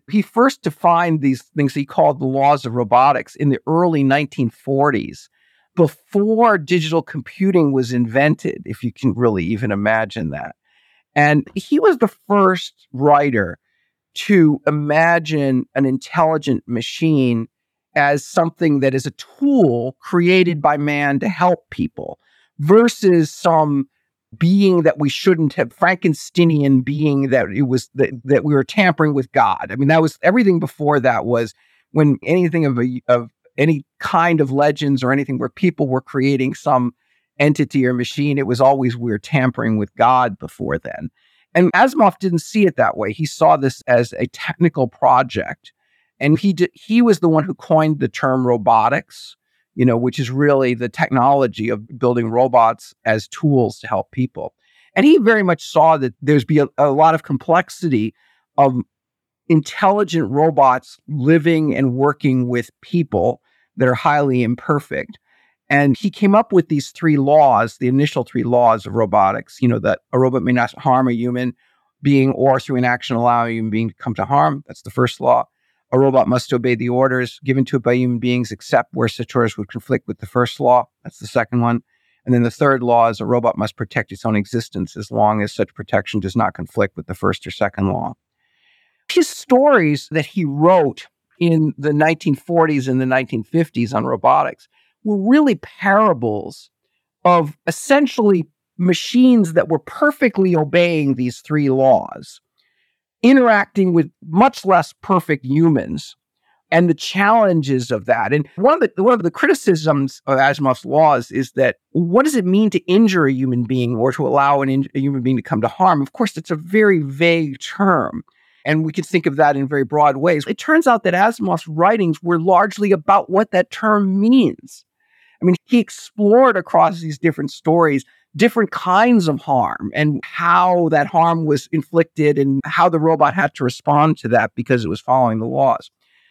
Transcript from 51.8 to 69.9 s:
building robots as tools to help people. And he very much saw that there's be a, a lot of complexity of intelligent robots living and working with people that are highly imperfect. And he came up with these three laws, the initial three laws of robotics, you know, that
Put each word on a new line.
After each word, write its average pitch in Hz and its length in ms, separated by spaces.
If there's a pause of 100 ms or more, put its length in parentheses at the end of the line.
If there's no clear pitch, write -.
building 120 320
robots 117 640 (120)
as 110 220
tools 131 520
to - 80
help - 240
people. - 420 (420)
And 196 100
he 302 120
very 220 260
much 175 200
saw 160 340
that 131 240
there's 143 240
be 151 140
a, 139 80 (100)
a 143 140
lot 156 240
of 156 80
complexity 143 920 (440)
of 135 180 (720)
intelligent 165 800
robots 139 800
living 156 680
and 131 200
working 131 520
with 120 220 (120)
people 123 600 (360)
that 131 100
are 123 80
highly 143 480
imperfect. 143 720 (520)
And 143 280
he 196 140
came 196 240
up 220 160
with 180 160
these 147 240
three 156 240
laws, 135 600
the 123 100
initial 135 380
three 120 180
laws 120 420
of 101 80
robotics, 104 680
you 127 80
know, 113 100
that - 220 (100)